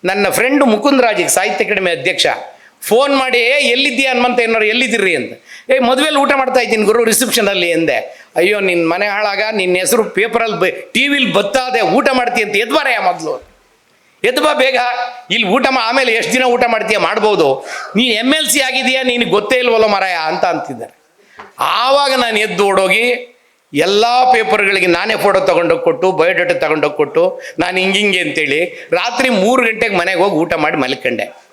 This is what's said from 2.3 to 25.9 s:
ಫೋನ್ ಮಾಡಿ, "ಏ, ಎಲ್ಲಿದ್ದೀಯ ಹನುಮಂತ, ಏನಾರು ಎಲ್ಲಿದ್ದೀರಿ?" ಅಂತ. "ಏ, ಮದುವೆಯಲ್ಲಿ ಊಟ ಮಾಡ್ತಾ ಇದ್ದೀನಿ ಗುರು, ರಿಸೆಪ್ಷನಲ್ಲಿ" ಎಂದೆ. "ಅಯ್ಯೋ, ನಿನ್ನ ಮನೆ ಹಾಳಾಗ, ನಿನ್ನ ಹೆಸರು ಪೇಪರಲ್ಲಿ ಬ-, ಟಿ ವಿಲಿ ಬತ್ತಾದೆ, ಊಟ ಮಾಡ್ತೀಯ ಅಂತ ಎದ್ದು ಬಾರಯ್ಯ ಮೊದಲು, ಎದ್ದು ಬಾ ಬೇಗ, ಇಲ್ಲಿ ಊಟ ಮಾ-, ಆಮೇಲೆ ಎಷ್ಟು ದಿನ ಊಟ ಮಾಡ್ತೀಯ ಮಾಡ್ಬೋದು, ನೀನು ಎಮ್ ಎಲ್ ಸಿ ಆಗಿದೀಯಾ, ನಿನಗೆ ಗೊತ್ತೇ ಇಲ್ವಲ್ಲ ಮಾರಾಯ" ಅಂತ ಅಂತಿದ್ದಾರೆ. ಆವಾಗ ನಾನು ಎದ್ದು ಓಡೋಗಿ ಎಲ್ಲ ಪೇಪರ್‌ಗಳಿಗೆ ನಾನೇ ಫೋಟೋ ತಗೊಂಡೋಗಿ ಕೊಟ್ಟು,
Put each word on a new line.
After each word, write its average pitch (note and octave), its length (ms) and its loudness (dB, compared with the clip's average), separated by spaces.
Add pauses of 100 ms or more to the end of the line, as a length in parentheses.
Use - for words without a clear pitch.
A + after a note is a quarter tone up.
ಫೋನ್ C#4 360 2
ಮಾಡಿ, C4 200 0
"ಏ, A#3+ 140 2
ಎಲ್ಲಿದ್ದೀಯ C4 560 0
ಹನುಮಂತ, B3 320 0
ಏನಾರು A3+ 260 0
ಎಲ್ಲಿದ್ದೀರಿ?" G#3+ 500 0
ಅಂತ. A#2+ 160 -6 (380)
"ಏ, C4 100 2
ಮದುವೆಯಲ್ಲಿ C4+ 400 0
ಊಟ C#4 160 2
ಮಾಡ್ತಾ C4 260 0
ಇದ್ದೀನಿ G#3+ 220 0
ಗುರು, A3 200 2
ರಿಸೆಪ್ಷನಲ್ಲಿ" G#3 680 0
ಎಂದೆ. D#3+ 560 -2 (100)
"ಅಯ್ಯೋ, G3+ 240 2
ನಿನ್ನ F3 340 0
ಮನೆ G3+ 140 -2
ಹಾಳಾಗ, G3+ 340 -2 (100)
ನಿನ್ನ F#3 240 0
ಹೆಸರು G3+ 280 0
ಪೇಪರಲ್ಲಿ A3 560 -2
ಬ-, - 320 -2
ಟಿ C4 160 0
ವಿಲಿ C4+ 260 0
ಬತ್ತಾದೆ, B3+ 480 0
ಊಟ A3+ 320 2
ಮಾಡ್ತೀಯ A#3+ 320 0
ಅಂತ G3+ 100 -6
ಎದ್ದು A#3 200 0
ಬಾರಯ್ಯ C4+ 240 0
ಮೊದಲು, D#3+ 440 -4 (800)
ಎದ್ದು B3+ 200 0
ಬಾ D4+ 100 2
ಬೇಗ, C4 240 0 (540)
ಇಲ್ಲಿ G#3+ 160 -2
ಊಟ A3+ 220 2
ಮಾ-, C4 120 0
ಆಮೇಲೆ A#3+ 320 0
ಎಷ್ಟು G#3+ 200 -2
ದಿನ B3+ 100 2
ಊಟ B3 240 2
ಮಾಡ್ತೀಯ G#3+ 300 0
ಮಾಡ್ಬೋದು, F3 680 0 (300)
ನೀನು A#3 180 2
ಎಮ್ A#3+ 200 0
ಎಲ್ D#4 140 -2
ಸಿ C#4+ 140 0
ಆಗಿದೀಯಾ, C4 420 0
ನಿನಗೆ A#3+ 260 0
ಗೊತ್ತೇ G#3 260 0
ಇಲ್ವಲ್ಲ A#3 300 2
ಮಾರಾಯ" F#3+ 280 0
ಅಂತ E3+ 320 -2
ಅಂತಿದ್ದಾರೆ. D3 540 -6 (600)
ಆವಾಗ C4 540 0
ನಾನು A#3 260 0
ಎದ್ದು G#3 260 0
ಓಡೋಗಿ G3 720 0 (360)
ಎಲ್ಲ F#3+ 320 2 (260)
ಪೇಪರ್‌ಗಳಿಗೆ G3+ 560 2
ನಾನೇ F3+ 280 0
ಫೋಟೋ F#3+ 240 2
ತಗೊಂಡೋಗಿ E3+ 440 0
ಕೊಟ್ಟು, F3 280 0